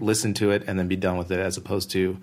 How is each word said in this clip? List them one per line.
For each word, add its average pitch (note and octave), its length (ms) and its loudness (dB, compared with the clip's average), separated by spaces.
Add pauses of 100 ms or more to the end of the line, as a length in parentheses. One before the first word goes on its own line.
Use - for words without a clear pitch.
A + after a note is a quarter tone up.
Listen G#2+ 320 2
to G2+ 180 2
it G#2 160 2
and F#2+ 100 -2
then F2+ 120 0
be F#2 80 2
done F#2 200 0
with F2+ 140 -4
it, F2+ 80 0
as F#2 160 -2
opposed F#2 360 -4
to, F#2+ 80 0 (220)